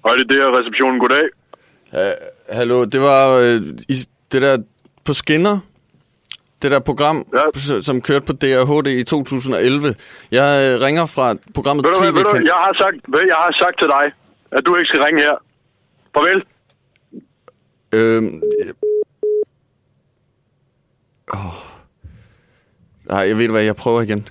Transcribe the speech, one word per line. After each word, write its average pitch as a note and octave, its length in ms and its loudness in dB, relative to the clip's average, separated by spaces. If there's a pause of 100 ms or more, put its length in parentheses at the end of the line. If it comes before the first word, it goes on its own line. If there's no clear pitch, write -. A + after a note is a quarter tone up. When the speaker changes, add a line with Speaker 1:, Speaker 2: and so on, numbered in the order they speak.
Speaker 1:
Hej, A2+ 120 0
det C3 60 0
er A#2+ 120 -2
D - 0 - (180)
R B2+ 80 2
receptionen. B2+ 400 -2
Goddag. C3+ 300 2 (640)
Speaker 2:
Ha-, - 680 -6
hallo, B2 280 2
det C3 160 -2
var, C3+ 380 6
øh, A#2+ 220 4 (280)
i, C3+ 60 -2 (360)
det C3 100 2
der C3+ 160 2 (480)
på D3 80 -2
skinner. F#3 460 0 (1000)
Det C3+ 100 0
der C#3 80 4
program, D3 540 -2
Speaker 1:
Ja. C#3+ 260 0
Speaker 2:
s-, C#3 260 -4
som B2+ 160 -2
kørte C#3 240 0
på D#3 80 -4
D C3 100 -4
R C3 220 2
H D3 200 0
D - 20 0
i B2+ 160 -2
to D3 200 -2
tusind B2+ 320 -4
og F2 80 0
elleve. C3+ 320 0 (360)
Jeg, C3+ 440 2
øh, A#2 100 -2
ringer D#3+ 200 0
fra B2 300 -2 (180)
programmet C#3+ 320 -2
Speaker 1:
Ved E3+ 60 2
du F#3 100 2
hvad, F#3+ 100 2
Speaker 2:
T - 20 -4
V - 40 0
Speaker 1:
ved - 60 2
du, G#3 60 2
Speaker 2:
Kan- G3+ 160 0
Speaker 1:
jeg E3 220 2
har F#3+ 60 0 (100)
sagt, F#3+ 120 0 (180)
ved, D3+ 140 2
jeg E3+ 80 2 (100)
har E3+ 80 0 (100)
sagt F3+ 160 -2
til D#3+ 80 2
dig, C#3+ 180 2 (520)
at C#3 80 -2
du F3 100 2
ikke F3 120 0
skal D3+ 120 0
ringe D3+ 220 2
her. D3 140 2 (760)
Farvel. F#3 300 0 (1500)
Speaker 2:
Øhm, A2+ 480 2 (240)
øh. - 80 -14 (2500)
Åh. G2 60 -10 (1700)
Nej, G2 220 -4
jeg G#2+ 100 0
ved A#2 120 0
hvad, A2 120 0
jeg G#2+ 140 0
prøver A#2 260 -2
igen. G#2 300 -6